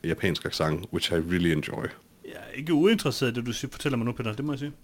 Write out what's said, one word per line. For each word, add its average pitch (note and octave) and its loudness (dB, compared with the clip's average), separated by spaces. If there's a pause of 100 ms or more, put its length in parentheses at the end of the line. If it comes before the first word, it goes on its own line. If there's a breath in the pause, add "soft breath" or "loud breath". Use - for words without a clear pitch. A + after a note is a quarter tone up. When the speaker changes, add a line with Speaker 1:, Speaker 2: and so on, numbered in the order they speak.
Speaker 1:
japansk E2 0
accent, D#2 0
which - 0
I E2+ 2
really E2+ 4
enjoy. - -2 (400)
Speaker 2:
Jeg - -14
er A2+ -12
ikke D#3 0
uinteresseret D3+ 4
i A#2 -6
det, A#2+ -2
du A#2+ -4
siger, B2 -6
fortæller C3 -2
mig A2+ 0
nu, A#2+ 0
Peter. A2+ -4
Det C3+ -4
må D3+ -2
jeg C3 -4
sige. C#3+ -8 (120)